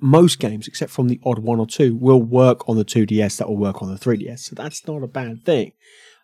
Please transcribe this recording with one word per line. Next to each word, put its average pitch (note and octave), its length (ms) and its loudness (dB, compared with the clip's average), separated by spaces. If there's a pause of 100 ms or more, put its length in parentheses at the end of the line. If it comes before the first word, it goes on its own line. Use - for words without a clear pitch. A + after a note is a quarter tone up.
most D#3 380 6
games, G#2+ 280 -6
except - 240 -10
from B2 180 -2
the B2 140 -4
odd A#2 180 -2
one A2+ 200 -2
or A2 60 -2
two, B2 280 0
will B2+ 280 4
work B2 440 2
on A2+ 100 0
the G#2+ 80 0
two A2 200 0
D G#2+ 160 0
S G2+ 160 -2
that G#2+ 120 -6
will G#2 100 -4
work G2 240 -4
on F#2+ 80 -8
the F#2+ 80 -12
three A#2+ 180 -2
D G#2 120 -8
S. B2 180 -16
So - 80 -18
that's C#3 320 -14
not D3+ 160 -10
a B2 40 -10
bad A#2 380 -12
thing. C#3+ 280 -2 (520)